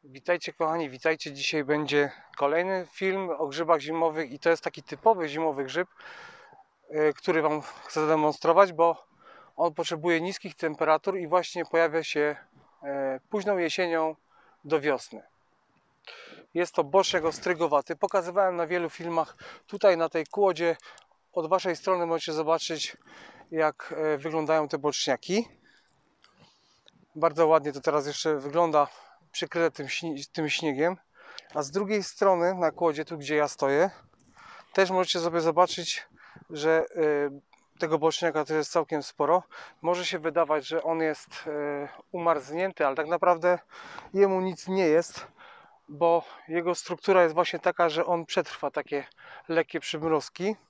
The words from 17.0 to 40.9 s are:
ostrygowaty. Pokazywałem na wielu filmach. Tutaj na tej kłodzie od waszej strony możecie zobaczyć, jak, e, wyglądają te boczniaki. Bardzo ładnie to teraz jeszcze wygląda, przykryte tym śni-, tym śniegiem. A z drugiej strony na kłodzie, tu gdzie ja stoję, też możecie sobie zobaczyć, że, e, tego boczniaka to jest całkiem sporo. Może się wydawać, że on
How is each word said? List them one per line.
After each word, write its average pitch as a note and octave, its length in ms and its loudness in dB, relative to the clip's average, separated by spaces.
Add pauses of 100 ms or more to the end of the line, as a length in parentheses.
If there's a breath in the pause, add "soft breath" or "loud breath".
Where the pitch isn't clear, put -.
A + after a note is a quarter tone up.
ostrygowaty. D#3 720 0
Pokazywałem F#3 600 0
na E3+ 100 -2
wielu E3+ 240 -2
filmach. E3 460 -4 (300 loud breath)
Tutaj G3 300 4
na E3 120 0
tej D#3+ 180 -2
kłodzie E3+ 500 0 (560 loud breath)
od D#3+ 160 -4
waszej F3+ 280 0
strony F3+ 300 -2
możecie E3 260 -4
zobaczyć, D#3 640 -2 (540 loud breath)
jak, D#3 460 -2
e, D#3 220 0
wyglądają D#3 500 0
te D3+ 100 -4
boczniaki. D3 680 -2 (1700 soft breath)
Bardzo D#3 300 2
ładnie D3+ 260 4
to C#3 80 -10
teraz C#3+ 260 0
jeszcze D3+ 300 -2
wygląda, D3 520 2 (440 loud breath)
przykryte E3 380 -2
tym C#3 180 -12
śni-, C#3+ 440 -6
tym D3+ 180 -4
śniegiem. D#3+ 460 0 (580 loud breath)
A D3 80 -2
z C#3 80 -8
drugiej G3+ 320 -2
strony F#3 520 2
na E3+ 160 0
kłodzie, D#3 340 -2
tu D#3+ 140 -10
gdzie C#3+ 180 -2
ja D3 120 2
stoję, D3 420 2 (840 loud breath)
też F#3+ 180 4
możecie F#3 300 0
sobie E3+ 200 0
zobaczyć, E3 640 0 (440 loud breath)
że, D#3+ 340 2 (120)
e, D3 800 -4
tego D#3+ 200 0
boczniaka D#3 460 0
to D#3 100 -4
jest D#3 180 -2
całkiem D#3 300 -2
sporo. E3 400 0 (400 loud breath)
Może F3 240 -2
się F#3 120 -4
wydawać, D3+ 480 0
że D#3+ 160 -4
on E3 180 -2